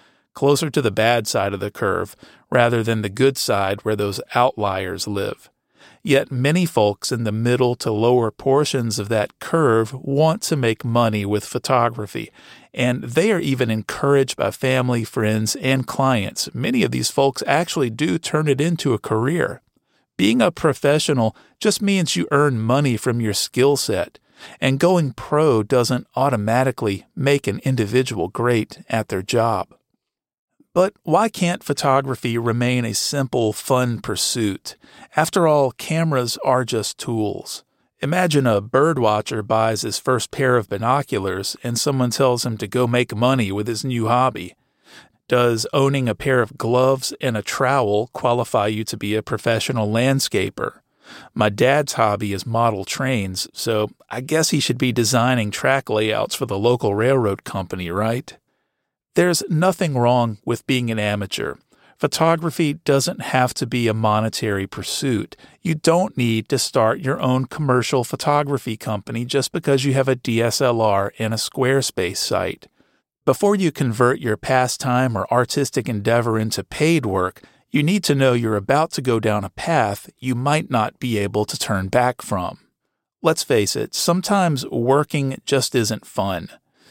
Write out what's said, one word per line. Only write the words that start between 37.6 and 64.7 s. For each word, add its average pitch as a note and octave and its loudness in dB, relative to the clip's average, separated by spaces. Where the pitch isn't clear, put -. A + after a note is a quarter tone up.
Imagine D3+ 0
a G#2+ 4
birdwatcher A2+ 0
buys A2 0
his - -4
first B2+ 0
pair B2+ 2
of A2 -2
binoculars G2+ -2
and A#2+ -2
someone C3 0
tells B2 2
him A2+ -4
to A2 -6
go B2 0
make A#2+ 0
money A#2+ 2
with G#2 -4
his A#2 -6
new A#2 -2
hobby. A#2+ 0
Does A#2+ 2
owning C3+ 0
a G#2 -2
pair B2+ 0
of - -6
gloves B2+ 0
and A#2 -2
a G2+ -4
trowel B2 0
qualify A#2+ 0
you A2 -2
to G#2+ -8
be G#2 -4
a G#2+ 0
professional A2+ -2
landscaper? A2+ -2
My G#2+ 0
dad's C3+ 2
hobby G#2 0
is F#2 -6
model A2+ 0
trains, G#2 -4
so G#2+ 0
I A#2 -8
guess D3+ 0
he D3 2
should B2+ 0
be B2 0
designing A#2 2
track C3+ 0
layouts G#2+ 0
for - -4
the G2 -4
local A2 2
railroad A2+ 2
company, F2+ -6
right? A2 -4
There's F3 2
nothing F3 0
wrong A#2+ 2
with A#2+ -4
being B2 0
an A2+ -2
amateur. G#2 -4
Photography D#3+ 0
doesn't C#3 0
have B2+ 0
to - -6
be A#2 0
a G#2+ 2
monetary G#2+ 0
pursuit. - -4